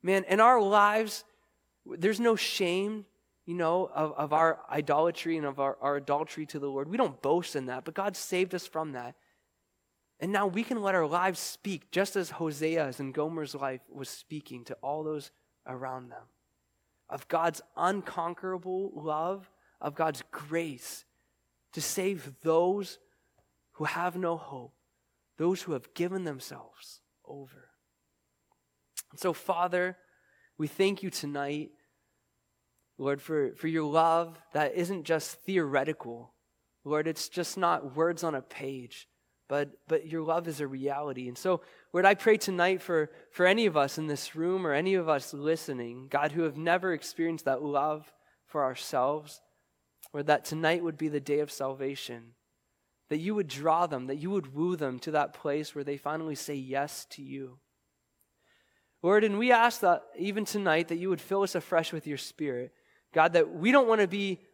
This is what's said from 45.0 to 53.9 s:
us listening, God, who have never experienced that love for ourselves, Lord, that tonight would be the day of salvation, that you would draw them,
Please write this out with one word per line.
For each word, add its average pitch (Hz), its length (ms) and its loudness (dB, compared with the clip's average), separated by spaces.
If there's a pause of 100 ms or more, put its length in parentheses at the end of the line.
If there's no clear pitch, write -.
us 143 240 0
listening, 135 760 -4
God, 143 220 0
who 165 120 0
have 147 140 -2
never 175 360 2
experienced 165 520 -4
that 135 160 0
love 151 500 -2 (360)
for 147 160 -2
ourselves, 139 800 -2 (680)
Lord, 147 160 -4
that 147 180 4
tonight 165 380 0
would 160 140 -4
be 156 100 -2
the 147 120 -2
day 143 200 0
of 147 120 -4
salvation, 135 840 -8 (760)
that 156 100 -2
you 196 160 -2
would 196 120 0
draw 156 380 2
them, 131 220 -4